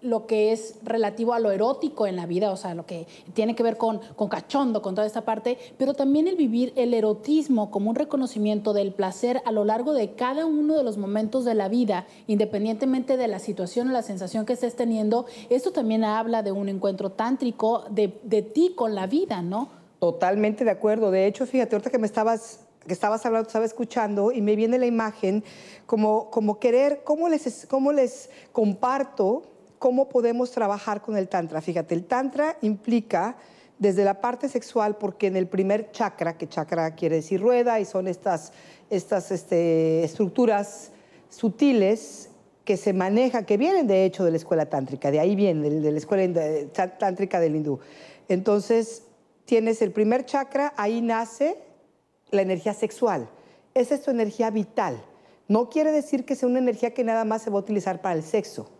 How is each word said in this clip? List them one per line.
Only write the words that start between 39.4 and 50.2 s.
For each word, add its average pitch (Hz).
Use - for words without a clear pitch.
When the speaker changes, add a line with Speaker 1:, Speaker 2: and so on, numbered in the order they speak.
Speaker 2:
estructuras 202
sutiles 220
que 196
se 196
manejan, 208
que 208
vienen 320
de 190
hecho 185
de 170
la 165
escuela 160
tántrica, 139
de 151
ahí 185
vienen, 185
de, 147
de 151
la 151
escuela 190
ind-, 180
eh, 151
tá-, 185
tántrica 190
del 156
hindú. 147
Entonces, 208
tienes 226
el 208
primer 226